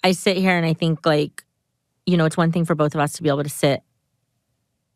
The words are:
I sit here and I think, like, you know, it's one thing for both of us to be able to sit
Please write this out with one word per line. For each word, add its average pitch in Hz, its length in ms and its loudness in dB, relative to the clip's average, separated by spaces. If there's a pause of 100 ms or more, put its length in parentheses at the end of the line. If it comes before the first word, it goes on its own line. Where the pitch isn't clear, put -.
I 185 80 4
sit 180 240 0
here 185 200 2
and 170 80 0
I 160 80 2
think, 160 320 -2
like, 151 380 0 (640)
you 180 100 2
know, 160 100 2
it's 156 100 -2
one 165 160 2
thing 170 120 0
for 160 120 -2
both 151 180 0
of 160 60 -2
us 143 140 -2
to 165 100 -10
be 151 40 2
able 143 140 0
to 147 80 -6
sit - 320 0 (1120)